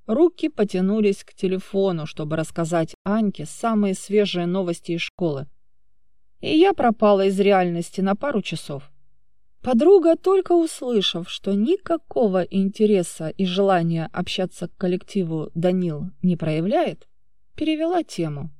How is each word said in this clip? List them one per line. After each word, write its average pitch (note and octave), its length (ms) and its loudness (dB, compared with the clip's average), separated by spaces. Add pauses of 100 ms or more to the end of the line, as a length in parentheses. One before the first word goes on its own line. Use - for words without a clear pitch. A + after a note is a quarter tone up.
Руки D#4 420 2
потянулись G3+ 720 0
к - 120 -20
телефону, F#3+ 720 -2
чтобы D#3 280 -8
рассказать D#3+ 680 -2
Аньке G3+ 420 -2
самые G#3 480 0
свежие F#3+ 520 0
новости F3 460 -4
из E3+ 100 -4
школы. C#3+ 440 -4 (920)
И - 80 -8
я E4+ 260 4
пропала G#3 520 2
из G3 120 0
реальности F#3 640 2
на F#3+ 160 0
пару C4+ 260 -4
часов. - 480 -10 (720)
Подруга, E4 540 6
только F#4+ 360 2
услышав, B3 800 0
что - 240 -4
никакого A3+ 880 0
интереса G3 880 0
и F#3+ 180 -2
желания F3 680 0
общаться F3+ 540 -6
к - 100 -18
коллективу F3 800 -4
Данил F3 560 -2 (120)
не F3+ 140 2
проявляет, F3 720 -2 (460)
перевела D#4 480 -2
тему. D3+ 580 -6